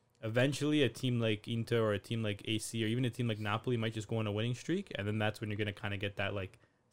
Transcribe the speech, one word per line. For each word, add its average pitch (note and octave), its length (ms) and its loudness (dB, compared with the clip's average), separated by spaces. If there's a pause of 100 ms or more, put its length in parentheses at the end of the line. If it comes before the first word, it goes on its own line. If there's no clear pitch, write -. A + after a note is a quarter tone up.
(240)
eventually C#3+ 600 2
a A#2 60 6
team B2 300 0
like A2 300 0
Inter A#2 320 2
or A2 120 4
a G2 60 2
team A#2 240 -4
like G#2 220 -2
A A2 140 0
C - 240 -4
or G#2+ 40 2
even A#2+ 160 2
a B2 60 2
team A#2+ 180 -2
like G#2+ 120 0
Napoli G#2+ 360 0
might A2+ 180 0
just G#2+ 140 -6
go A2+ 100 0
on A2 100 0
a G#2 40 0
winning A2+ 240 0
streak. F#3 400 -4
And G2+ 100 -2
then G#2+ 140 0
that's G#2+ 220 0
when G#2 80 -4
you're G#2 80 -2
gonna G#2 160 0
kinda G2+ 240 -4
get G2+ 200 -4
that, G2+ 160 -2
like, F#2+ 260 -6 (340)